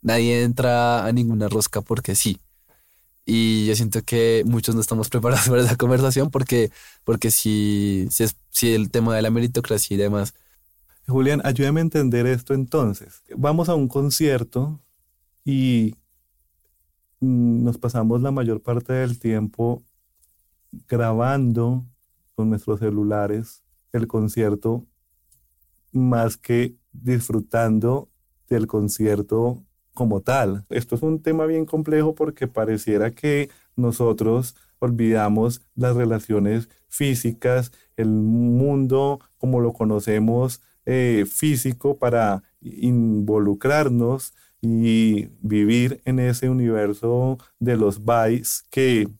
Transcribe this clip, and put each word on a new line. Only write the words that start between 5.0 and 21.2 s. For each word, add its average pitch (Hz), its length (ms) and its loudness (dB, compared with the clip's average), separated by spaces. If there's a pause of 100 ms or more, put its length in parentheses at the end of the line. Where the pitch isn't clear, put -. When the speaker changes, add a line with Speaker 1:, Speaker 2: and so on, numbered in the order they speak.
Speaker 1:
preparados 120 400 0
<laughs> - 0 -
para 123 140 4
esa 120 140 2
conversación 131 540 2
porque, 123 420 0 (320)
porque 113 260 0
si, 104 800 0
si, - 140 0
es, 107 100 -2 (160)
si 117 240 0
el 107 160 0
tema 113 240 0
de 110 80 0
la 110 80 0
meritocracia 117 640 -2
y 98 40 0
demás. 101 360 0 (720)
Speaker 2:
Julián, 131 380 2
ayúdame 139 360 0
a - 20 0
entender 131 440 0
esto 127 280 -2
entonces. 131 680 -4 (140)
Vamos 156 320 0
a 175 80 2
un 139 100 0
concierto 139 920 -2 (640)
y, 127 500 2 (1300)
mm, 120 440 2
nos 120 140 -2
pasamos 120 440 0
la 139 100 0
mayor 113 280 -2
parte 120 320 -4
del 127 280 -2
tiempo 113 640 -2 (1040)
grabando 120 960 0 (500)